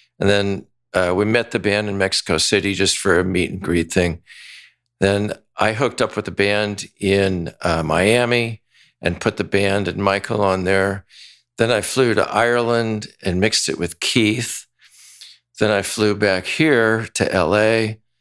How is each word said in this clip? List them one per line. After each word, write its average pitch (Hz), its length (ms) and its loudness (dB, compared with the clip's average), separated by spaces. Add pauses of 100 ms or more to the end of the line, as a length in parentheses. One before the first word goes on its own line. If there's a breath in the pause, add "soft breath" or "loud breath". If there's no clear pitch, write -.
(200 soft breath)
and 98 80 0
then, 101 380 0 (300)
uh, 90 200 2
we 104 100 0
met 113 260 0
the 113 80 -2
band 104 300 0
in 98 80 -4
Mexico 95 400 0
City 98 360 0
just 92 240 0
for 90 220 2
a 92 40 4
meet 92 260 -2
and 85 120 -12
greet 85 300 -2
thing. 87 300 0 (760 loud breath)
Then 101 340 0 (240)
I 107 160 0
hooked 123 280 -2
up 107 140 -2
with 107 100 -4
the - 60 -10
band 104 540 -2 (140)
in, 98 600 0
uh, 82 220 0
Miami 113 760 0 (400 soft breath)
and 87 180 -2
put - 180 -2
the 101 60 -2
band 98 440 0
and 90 160 -4
Michael 98 380 0
on 95 240 0
there. 98 400 0 (520 loud breath)
Then 113 140 2
I 107 100 0
flew 120 320 2
to 101 180 0
Ireland 117 760 0 (160)
and 90 160 0
mixed - 300 0
it - 100 -6
with 85 200 -6
Keith. 113 680 -2 (920 loud breath)
Then 107 120 2
I 101 100 2
flew 104 340 0
back 98 300 0
here 113 680 2
to - 200 0
L 90 220 2
A 110 440 2 (220)